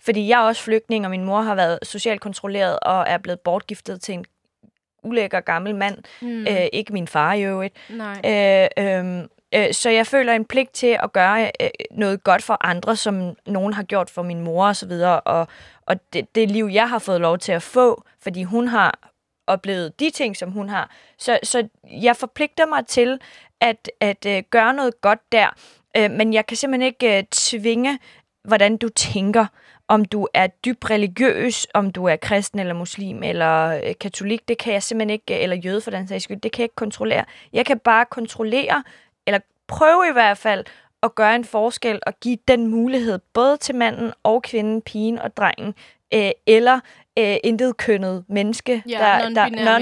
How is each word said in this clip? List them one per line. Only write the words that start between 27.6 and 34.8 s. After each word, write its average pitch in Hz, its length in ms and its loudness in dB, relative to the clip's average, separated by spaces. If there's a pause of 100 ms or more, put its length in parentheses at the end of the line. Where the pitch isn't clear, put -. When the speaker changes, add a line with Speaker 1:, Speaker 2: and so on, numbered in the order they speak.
Speaker 1:
hvordan 208 340 4
du 226 120 -4
tænker. 208 560 0 (420)
Om 214 180 4
du 208 280 -4
er 185 140 4
dybt - 420 -6
religiøs, 214 840 0
om 202 180 2
du 180 140 -6
er 165 100 4
kristen 202 440 -2
eller 180 140 -4
muslim 180 500 -8
eller, 160 440 2
øh, 156 320 -4
katolik, 202 480 -6
det 233 100 0
kan 226 160 -4
jeg 202 100 -2